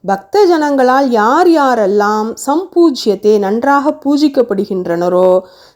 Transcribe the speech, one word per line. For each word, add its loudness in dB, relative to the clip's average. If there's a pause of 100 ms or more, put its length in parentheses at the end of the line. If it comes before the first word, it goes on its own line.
பக்த 0
ஜனங்களால் 0
யார் 2
யாரெல்லாம் 0 (100)
சம்பூஜ்யத்தே 0
நன்றாக 0
பூஜிக்கப்படுகின்றனரோ 0 (360)